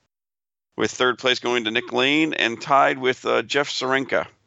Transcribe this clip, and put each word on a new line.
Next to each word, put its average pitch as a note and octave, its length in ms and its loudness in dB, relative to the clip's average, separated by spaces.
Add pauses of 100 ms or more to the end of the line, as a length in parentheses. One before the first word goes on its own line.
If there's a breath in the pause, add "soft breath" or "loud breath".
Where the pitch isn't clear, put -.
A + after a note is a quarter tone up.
(760)
with A2+ 160 0
third B2+ 260 0
place B2+ 220 0
going A#2+ 240 0
to A2 80 -2
Nick A#2 200 -2
Lane C#3+ 420 2
and A2+ 280 -2
tied C#3+ 360 2
with, B2+ 280 -2
uh, A#2 160 2
Jeff C#3 260 -2
Serenka, C3 600 -2 (180)